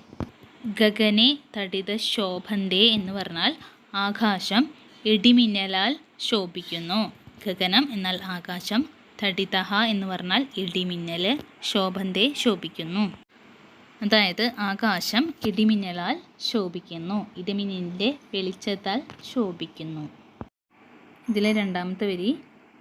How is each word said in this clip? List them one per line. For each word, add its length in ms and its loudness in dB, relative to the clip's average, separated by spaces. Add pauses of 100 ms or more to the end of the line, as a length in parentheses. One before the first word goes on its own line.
(800)
ഗഗനെ 480 4 (300)
തടിതശോഭന്തേ 1200 -2 (160)
എന്ന് 220 -4
പറഞ്ഞാൽ 340 -2 (520)
ആകാശം 580 2 (500)
ഇടിമിന്നലാൽ 800 4 (360)
ശോഭിക്കുന്നു. 720 -2 (440)
ഗഗനം 400 2 (120)
എന്നാൽ 200 -2 (200)
ആകാശം, 440 -4 (400)
തടിതഃ 500 0 (220)
എന്ന് 220 -2
പറഞ്ഞാൽ 280 0 (220)
ഇടിമിന്നൽ, 600 -4 (480)
ശോഭന്തേ 540 0 (180)
ശോഭിക്കുന്നു. 600 0 (1000)
അതായത് 420 4 (240)
ആകാശം 540 0 (260)
ഇടിമിന്നലാൽ 680 2 (320)
ശോഭിക്കുന്നു, 680 -4 (200)
ഇടിമിന്നലിൻ്റെ 720 -2 (220)
വെളിച്ചത്താൽ 680 -4 (320)
ശോഭിക്കുന്നു. 720 -6 (1200)
ഇതിലെ 280 2
രണ്ടാമത്തെ 500 -2
വരി 220 0 (500)